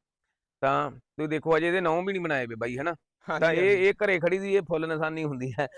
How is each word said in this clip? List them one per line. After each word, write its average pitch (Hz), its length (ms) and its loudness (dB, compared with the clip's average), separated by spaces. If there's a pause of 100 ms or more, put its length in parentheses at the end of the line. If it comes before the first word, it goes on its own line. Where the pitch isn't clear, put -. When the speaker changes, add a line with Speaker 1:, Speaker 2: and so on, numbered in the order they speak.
(600)
Speaker 1:
ਤਾਂ 139 300 0
ਤੁਸੀਂ 135 360 -8
ਦੇਖੋ 156 300 0
ਅਜੇ 160 100 0
ਇਹਦੇ 180 140 0
ਨਾਂ 170 200 2
ਵੀ 196 120 -2
ਨਹੀਂ 185 80 -4
ਬਣਾਏ 147 240 -2
ਵੇ 117 100 -8
ਬਾਈ, 120 220 -4
ਹਨਾ? 160 160 -2 (340)
Speaker 2:
ਹਾਂਜੀ, 156 120 -4
Speaker 1:
ਤਾਂ 165 120 4
ਇਹ, 165 80 0
Speaker 2:
ਹਾਂਜੀ। 190 280 4
Speaker 1:
ਇਹ 202 60 4 (120)
ਘਰੇ 190 140 2
ਖੜੀ 175 200 2
ਦੀ 196 160 -2
ਇਹ 196 60 4
ਫੁੱਲ 160 260 -2
ਨਿਸ਼ਾਨੀ 160 360 -2
ਹੁੰਦੀ 131 360 -4
ਹੈ, 139 80 -2 (100)